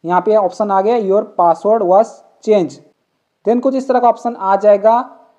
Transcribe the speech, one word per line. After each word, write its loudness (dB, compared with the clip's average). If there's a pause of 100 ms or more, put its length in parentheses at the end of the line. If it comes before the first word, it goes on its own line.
यहाँ 0
पे 0
ऑप्शन -2
आ 0
गया, 0
"Your -2 (140)
password 0
was 4 (420)
changed।" 0 (720)
Then 0
कुछ -2
इस -6
तरह 0
का 2
ऑप्शन -4
आ -2
जाएगा, 0 (220)